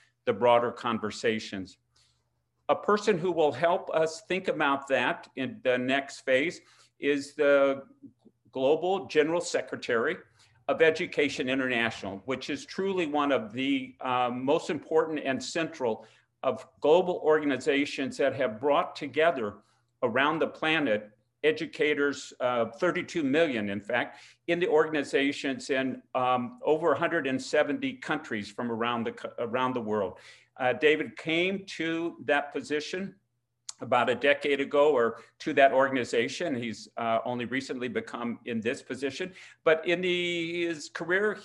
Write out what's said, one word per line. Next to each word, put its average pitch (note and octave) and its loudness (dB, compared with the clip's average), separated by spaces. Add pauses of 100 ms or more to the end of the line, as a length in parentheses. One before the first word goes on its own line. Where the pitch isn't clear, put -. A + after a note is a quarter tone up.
(240)
the A#2+ 0
broader A#2+ 4
conversations. G#2+ -4 (920)
A D3 6
person G#3 2
who F3 -2
will D#3 4
help E3+ 0
us D#3+ 0
think F#3 -4
about D3 0
that C3 0
in B2+ -6
the B2 2
next C3+ -2
phase C#3 2 (380)
is C#3+ -2
the C#3 4 (680)
Global D#3+ 2
General D#3+ 2
Secretary C3 -2 (500)
of C#3+ 2
Education D#3 0
International, A#2 -2
which C3 -6
is C#3+ -8
truly F#3+ -2
one C#3+ 0
of A2 -2
the, C3 -4
uh, B2 0
most C3 0
important D#3 0
and C3 -2
central C3 -4 (380)
of C3 -2 (180)
global F3 4
organizations C#3+ 0
that C3+ 2
have A#2 -2
brought D3 2
together C#3 0 (480)
around C3+ 4
the C#3+ 2
planet D3 0 (320)
educators, D3+ 0
uh, B2 0
thirty-two E3+ -2
million, C3 0
in G2+ -4
fact, - -4 (280)
in E3+ 0
the F3 0
organizations C#3+ 0
in, C3 -2 (120)
um, B2 0
over D#3 2
a C3+ 0
hundred D#3+ 0
and C3 -2
seventy C#3 0
countries C3 -6
from A#2+ -6
around A#2 -2
the A2+ -4
co-, - -12
around B2+ 0
the B2+ -4
world. G#2 -2 (400)
Uh, B2+ 2
David D3+ 2
came F3+ -2
to E3 -6 (100)
that C#3+ 0
position D3+ -6 (680)
about A#2+ 2
a A#2+ 4
decade C#3 2
ago, C#3+ 4
or A#2 2 (200)
to D#3 -6
that C3+ 8
organization. C3 2
He's, A#2+ -8
uh, A#2 2
only B2 -4
recently B2+ -6
become A#2 -6
in A#2 -4
this B2 -4
position. C#3 -8 (320)
But D#3+ 4
in F3 2
the, F3 -2
his D#3+ -6
career, F#3+ -2